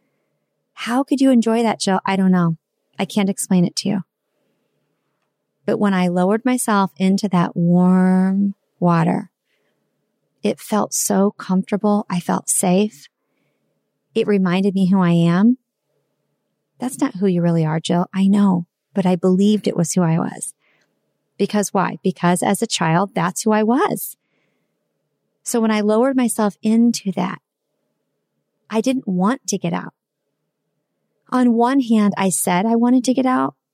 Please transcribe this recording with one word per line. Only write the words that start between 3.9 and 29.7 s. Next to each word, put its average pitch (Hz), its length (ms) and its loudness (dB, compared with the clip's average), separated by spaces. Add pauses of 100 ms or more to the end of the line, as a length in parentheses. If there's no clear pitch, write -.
But - 120 -2
when 196 160 0
I 180 140 0
lowered 180 360 0
myself 226 520 0
into 190 320 0
that 180 280 -2
warm 185 960 2 (260)
water, 175 500 0 (1120)
it - 180 -4
felt - 320 -4
so 196 380 0
comfortable. 208 800 -2
I 175 120 -4
felt - 280 -4
safe. 196 600 -2 (1040)
It 220 120 -2
reminded 190 480 0
me 190 160 2
who 196 100 2
I 170 120 2
am. 175 460 2 (1200)
That's 254 220 -8
not 269 160 -2
who 196 100 -2
you 175 140 2
really 165 240 2
are, 160 160 -2
Jill. 175 320 -2
I 196 140 2
know, 196 400 2 (260)
but 190 140 -2
I 180 100 2
believed 196 500 2
it - 100 -4
was 170 160 -2
who 185 100 2
I 165 160 2
was. - 360 -8 (840)
Because 202 360 -2
why? 175 300 -2
Because 180 400 0
as 202 200 0
a 226 40 -2
child, 175 480 -2
that's 175 280 -4
who 214 100 0
I 214 100 0
was. 240 540 -2 (1300)
So - 180 -4
when 220 100 0
I 214 100 0
lowered 220 360 0
myself 220 460 -2
into 226 500 0
that, - 280 -6 (1300)
I 220 100 -2
didn't 254 280 -2
want 190 400 -2
to 202 100 -4
get 170 140 -6